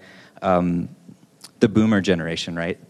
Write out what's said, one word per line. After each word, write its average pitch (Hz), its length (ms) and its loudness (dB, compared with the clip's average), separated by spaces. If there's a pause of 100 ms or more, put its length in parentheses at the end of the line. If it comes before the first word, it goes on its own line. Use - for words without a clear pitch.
(400)
um, 87 480 0 (680)
the 120 100 4
boomer 110 320 2
generation, 85 540 -2
right? 85 240 -6 (120)